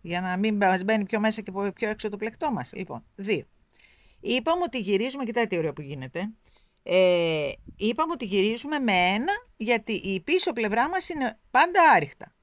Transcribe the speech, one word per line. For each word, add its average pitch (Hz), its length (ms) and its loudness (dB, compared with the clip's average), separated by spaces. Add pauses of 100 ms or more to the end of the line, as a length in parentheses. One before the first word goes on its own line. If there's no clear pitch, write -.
Για 175 200 -4
να 180 160 -2
μην 208 200 0
μας 185 280 4
μπαίνει 208 200 2
πιο 208 160 -2
μέσα 214 200 0
και - 120 -12 (220)
πιο 214 140 -4
έξω 214 200 -4
το 202 80 -6
πλεκτό 220 360 -4
μας. 143 200 -6
Λοιπόν, 131 320 -10 (100)
δύο. 196 300 -2 (760)
Είπαμε 320 420 0
ότι 262 180 -4
γυρίζουμε, 233 440 -2
κοιτάξτε 226 240 0
τι 180 100 -2
ωραίο 160 140 -2
που 156 80 -12
γίνεται. 147 500 -8 (520)
Ε, 170 680 2 (260)
είπαμε 240 360 0
ότι 254 120 -6
γυρίζουμε 220 540 0
με 240 140 0
ένα, 196 400 2 (240)
γιατί 226 360 0
η 190 280 -4
πίσω 359 320 0
πλευρά 226 360 0
μας 370 200 -4
είναι 269 300 -6 (120)
πάντα 339 400 6
άριχτα. - 520 2